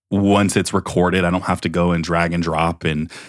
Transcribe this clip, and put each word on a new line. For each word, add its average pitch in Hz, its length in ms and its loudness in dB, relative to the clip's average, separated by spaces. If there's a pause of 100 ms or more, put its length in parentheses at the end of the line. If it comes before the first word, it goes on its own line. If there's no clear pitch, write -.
(100)
Once 98 460 2
it's 95 160 0
recorded, 90 520 0
I 87 60 2
don't 92 140 0
have 92 180 -2
to 90 60 -2
go 87 220 0
and 85 140 0
drag 85 280 0
and 87 100 -2
drop 82 420 -2
and 78 260 -4 (180)